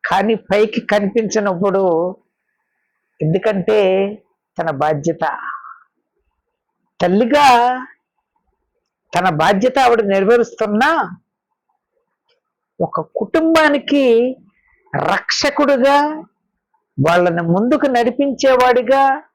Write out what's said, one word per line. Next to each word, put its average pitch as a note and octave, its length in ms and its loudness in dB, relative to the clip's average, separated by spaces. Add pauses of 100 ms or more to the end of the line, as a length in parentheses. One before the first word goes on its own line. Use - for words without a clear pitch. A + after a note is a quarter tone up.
కానీ G3+ 280 0
పైకి G#3+ 460 -2
కనిపించినప్పుడు, G3 1400 -2 (1040)
ఎందుకంటే G3 920 0 (440)
తన E3 120 -4
బాధ్యత, D3+ 640 -4 (1600)
తల్లిగా B3 760 4 (1400)
తన F#3 100 0
బాధ్యత G3 500 0
ఆవిడ A#3+ 220 4
నెరవేరుస్తున్నా, A3 1080 0 (1700)
ఒక - 200 -6
కుటుంబానికి C#4+ 1400 0 (600)
రక్షకుడుగా, C#4+ 1300 0 (840)
వాళ్ళని E3+ 340 0
ముందుకు A3+ 440 0
నడిపించేవాడిగా B3+ 1400 2 (120)